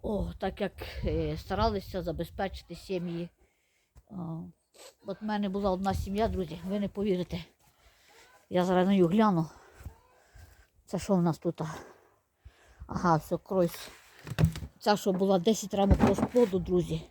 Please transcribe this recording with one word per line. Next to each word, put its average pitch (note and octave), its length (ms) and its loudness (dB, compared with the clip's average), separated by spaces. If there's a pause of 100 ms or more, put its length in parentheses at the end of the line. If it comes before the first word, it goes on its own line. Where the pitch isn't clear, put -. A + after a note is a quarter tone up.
О, F#3 360 -4
так F#3+ 220 -6
як, G3 120 -2 (320)
е, D#3 320 -2
старалися G3 640 -2
забезпечити E3+ 720 -6
сім'ї. F3 540 -6 (800)
О, E3+ 320 -10 (640)
от G3 160 -10
в - 20 -14
мене G#3 240 -2
була G3+ 220 0
одна F#3+ 240 0
сім'я, G3+ 340 0
друзі, F3+ 360 -4
ви G3 160 -2
не G3 80 -2
повірите. F3+ 560 -2 (1040)
Я F3+ 140 2
зараз F3+ 200 4
на G3 60 2
неї F#3+ 140 6
гляну. F3+ 420 4 (1400)
Це F#3+ 120 -4
що G3 160 2
в F3 80 4
нас E3+ 160 2
тут? E3 220 -4 (1300)
Ага, E3+ 300 2
все, D#3+ 220 -2
кройс. - 500 -2 (920)
Ця, G#3 180 2
що G3+ 160 0
була F#3+ 260 4
десять G#3 360 0
рамок G3 280 4
розплоду, G3+ 560 2
друзі. E3 520 0